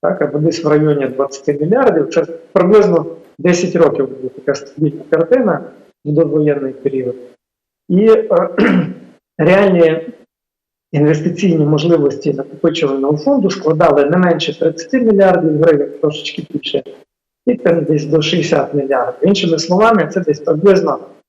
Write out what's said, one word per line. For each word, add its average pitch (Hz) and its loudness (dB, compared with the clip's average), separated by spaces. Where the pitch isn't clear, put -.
так, 170 -2
або 147 -2
десь 151 -2
в 151 0
районі 151 2
двадцяти 135 -4
мільярдів. 175 2
Це - 0
приблизно 180 4
десять 175 0
років 139 2
була 127 -12
така - -4
стабільна - -6
картина 170 0
в 147 -4
довоєнний 147 0
період. 131 -6
І, 202 4
е, - 2
<clears throat> - -2
реальні 170 4
інвестиційні 156 0
можливості 147 0
накопичувального 139 -2
фонду 226 0
складали 156 2
не 156 0
менше 170 0
тридцяти - -2
мільярдів 180 2
гривень, 156 2
трошечки - -6
більше, 143 -6
і - 0
там 165 0
десь 151 0
до 156 0
шістдесят 151 -2
мільярдів. 135 -2
Іншими 180 0
словами, 190 2
це 190 -2
десь 151 -2
приблизно 165 2